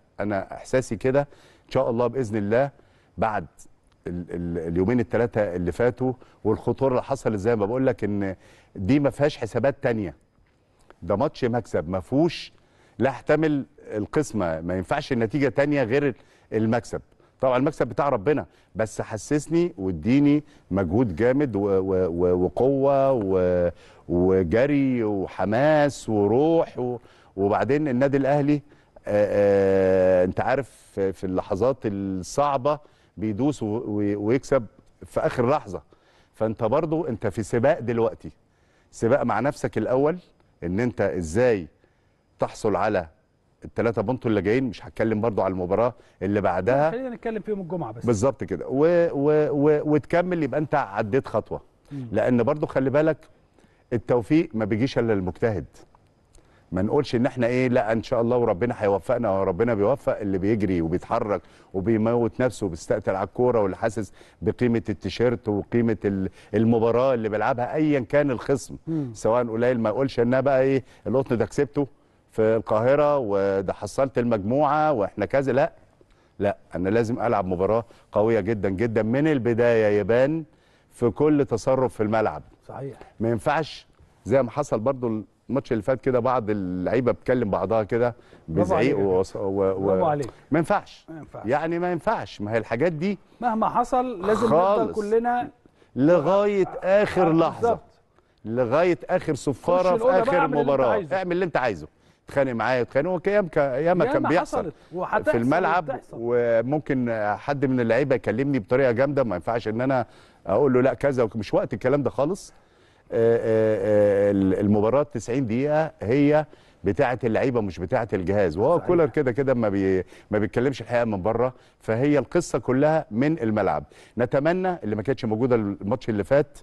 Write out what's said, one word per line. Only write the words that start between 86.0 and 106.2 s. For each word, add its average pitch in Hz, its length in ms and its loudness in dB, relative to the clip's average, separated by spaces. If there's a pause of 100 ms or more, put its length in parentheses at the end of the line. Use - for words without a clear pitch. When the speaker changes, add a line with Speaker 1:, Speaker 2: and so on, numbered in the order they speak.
Speaker 1:
كده، 127 180 0
بعض 120 300 0
اللعيبه 98 640 0
بتكلم 120 380 0
بعضها 95 340 0
كده 117 320 0 (320)
Speaker 2:
برافو 170 280 0
عليك 131 200 2
Speaker 1:
بزعيق 98 120 0
Speaker 2:
يا 92 160 2
Speaker 1:
وص-، - 120 -10
و-، 113 40 -8
و-، 98 460 0
Speaker 2:
برافو 95 200 2
عليك. 147 240 -2 (220)
Speaker 1:
ما 156 80 2
ينفعش. - 500 -4
Speaker 2:
ما 160 80 -16
ينفعش. 120 280 -16
Speaker 1:
يعني 160 340 -2
ما 180 120 -2
ينفعش، 165 500 -4
ما 104 120 -4
هي 117 40 2
الحاجات 120 340 0
دي 180 260 -4 (240)
Speaker 2:
مهما 220 280 0
حصل 247 580 -2
لازم 220 180 2
نفضل 165 140 4
Speaker 1:
خالص. 208 360 2
Speaker 2:
كلنا 233 540 -2 (460)
Speaker 1:
لغايه 180 720 2 (160)
اخر 185 460 2
Speaker 2:
آه، 156 40 4
Speaker 1:
لحظه، 165 360 2
Speaker 2:
بالظبط. - 320 -6 (440)
Speaker 1:
لغايه 127 520 0 (120)
اخر 170 240 -2
Speaker 2:
خش 127 60 -6
Speaker 1:
صفاره 180 500 0
في 175 60 4
Speaker 2:
الأوضة 220 160 2
بقى، 185 100 4
Speaker 1:
اخر 262 160 0
Speaker 2:
اعمل 277 80 2
اللي - 160 0
أنت 233 80 -2
Speaker 1:
مباراه، 131 220 2
Speaker 2:
عايزه. 185 240 -2
Speaker 1:
اعمل 185 160 -4
اللي 180 140 -2
انت 160 120 -2
عايزه، 101 300 -2 (400)
اتخانق 135 240 0
معايا، 120 300 0
اتخانق، 147 300 -2
وك-، 180 160 -4
ياما 202 200 2
ك-، 160 100 -8
ياما 139 220 0
Speaker 2:
ياما 170 260 2
Speaker 1:
كان 277 180 0
بيحصل 285 340 0
Speaker 2:
حصلت 196 160 -4 (180)
وهتحصل 196 400 -2
Speaker 1:
في 156 60 2
الملعب. 160 520 0
Speaker 2:
وبتحصل. - 300 -12
Speaker 1:
وممكن 120 1160 0